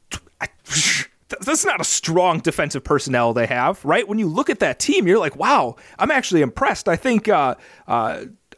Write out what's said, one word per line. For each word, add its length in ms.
I, 80
<laughs> 400
that's 240
not 160
a 20
strong 560
defensive 440
personnel 500
they 140
have, 360
right? 240
When 120
you 80
look 240
at 80
that 200
team, 280
you're 100
like, 180
"Wow, 420
I'm 140
actually 300
impressed." 460
I 80
think, 320
uh, 280
uh, 380